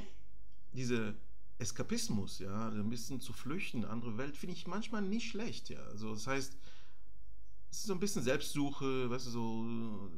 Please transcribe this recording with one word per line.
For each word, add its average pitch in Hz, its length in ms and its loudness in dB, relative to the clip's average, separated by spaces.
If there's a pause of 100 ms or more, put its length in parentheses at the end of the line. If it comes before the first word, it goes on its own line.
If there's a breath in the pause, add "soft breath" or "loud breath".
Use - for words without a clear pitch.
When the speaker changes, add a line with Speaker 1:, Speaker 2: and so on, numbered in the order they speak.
(360)
Speaker 1:
<laughs> - 380 0
Speaker 2:
diese 117 420 2 (440)
Eskapismus, 113 800 0
ja, 101 300 0
ein 107 200 0
bisschen 127 300 0
zu - 140 -2
flüchten, 143 500 0
eine 92 60 0
andere 113 280 0
Welt, 139 200 -2
finde 175 180 0
ich - 120 -2
manchmal 208 340 0
nicht 226 280 0
schlecht, 214 400 0
ja. - 140 -2
Also 110 300 -2
das 104 140 -2
heißt, 135 300 0 (1120 loud breath)
es - 60 0
ist - 100 0
so 196 60 2
ein 170 60 0
bisschen 202 240 2
Selbstsuche, 135 840 2
weißt 127 180 0
du, 120 40 0
so 113 880 0